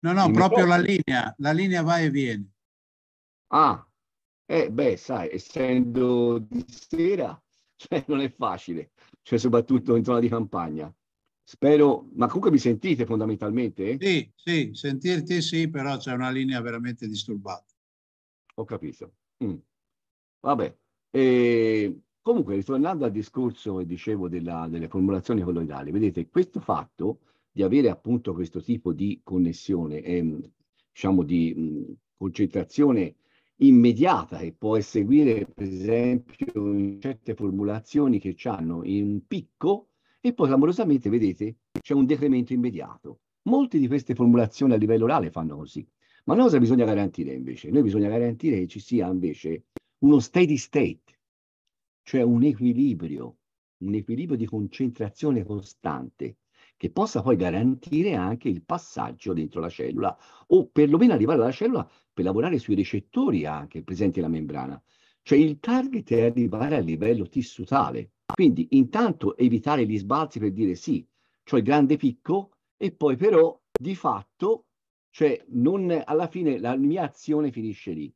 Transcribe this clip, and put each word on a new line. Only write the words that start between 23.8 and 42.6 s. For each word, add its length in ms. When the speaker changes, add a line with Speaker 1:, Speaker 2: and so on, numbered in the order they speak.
Speaker 2:
dicevo 420
della, 400
delle 200
formulazioni 540
colloidali, 480
vedete, 380
questo 320
fatto 600
di 80
avere 260
appunto 460
questo 260
tipo 320
di 300
connessione, 800
ehm, 500
diciamo 320
di, 320
mh, 420
concentrazione 1000
immediata 800
che 140
può 280
seguire, 680
per 220
esempio, 840
in 280
certe 340
formulazioni 840
che 160
c'hanno 480
in 220
un 240
picco 600
e 140
poi 140
clamorosamente, 600
vedete, 500
c'è 140
un 120
decremento 460
immediato. 680